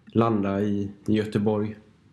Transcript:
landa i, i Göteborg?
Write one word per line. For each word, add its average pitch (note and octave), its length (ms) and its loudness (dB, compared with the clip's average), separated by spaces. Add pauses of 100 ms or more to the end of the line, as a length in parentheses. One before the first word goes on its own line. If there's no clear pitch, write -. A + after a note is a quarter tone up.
landa G2+ 540 2
i, G2+ 300 -2 (160)
i G#2 60 0
Göteborg? G#2+ 640 0 (360)